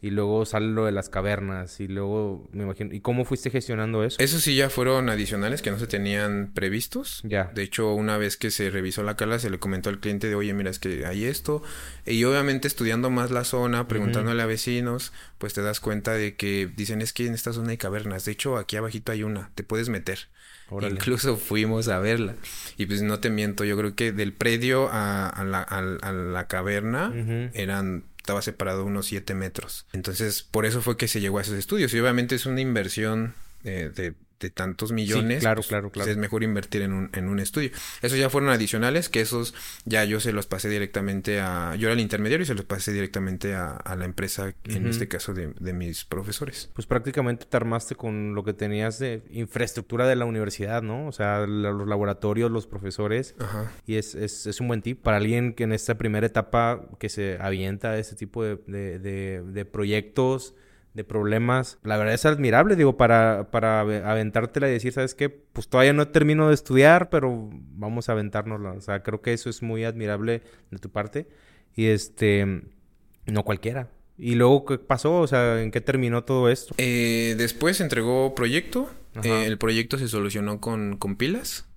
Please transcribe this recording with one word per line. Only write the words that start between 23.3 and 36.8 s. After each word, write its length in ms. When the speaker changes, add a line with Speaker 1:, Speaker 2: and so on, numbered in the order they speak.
Speaker 2:
yo 140
creo 180
que 160
del 220
predio 580
a, 380
a 160
la, 160
a, 180
a 320
la 360
caverna 600
Speaker 1:
Ujú. 440
Speaker 2:
eran, 520
estaba 240
separado 440
unos 200
siete 300
metros. 560
Entonces, 500
por 240
eso 160
fue 160
que 120
se 120
llegó 160
a 40
esos 160
estudios. 360
Y 60
obviamente 360
es 120
una 140
inversión, 720
eh, 280
de, 220
de 100
tantos 400
Speaker 1:
Sí, 60
Speaker 2:
millones, 440
Speaker 1:
claro, 200
Speaker 2:
pues, 80
Speaker 1:
claro, 220
claro. 220
Speaker 2:
es 60
mejor 260
invertir 380